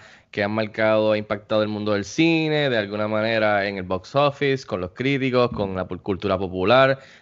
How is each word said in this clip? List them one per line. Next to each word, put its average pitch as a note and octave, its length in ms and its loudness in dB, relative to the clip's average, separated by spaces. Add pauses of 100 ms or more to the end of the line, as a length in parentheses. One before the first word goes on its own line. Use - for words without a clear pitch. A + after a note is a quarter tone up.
(320)
que G#2 100 -2
han G2+ 100 0
marcado A2 640 2
e G#2+ 40 2
impactado G#2+ 460 -2
el G#2 40 0
mundo G#2 260 -4
del G2+ 120 0
cine, D#3 640 2
de A#2 80 0
alguna G#2 320 -2
manera G#2+ 580 2
en G2+ 80 -4
el F#2+ 80 -6
box F#2 320 -6
office, C#3 500 0
con G2 140 -6
los F2+ 120 -6
críticos, B2+ 600 0
con G2 240 -4
la F#2 100 -4
pu-, F#2 160 -10
cultura F#2+ 360 -2
popular, G2+ 600 2 (240)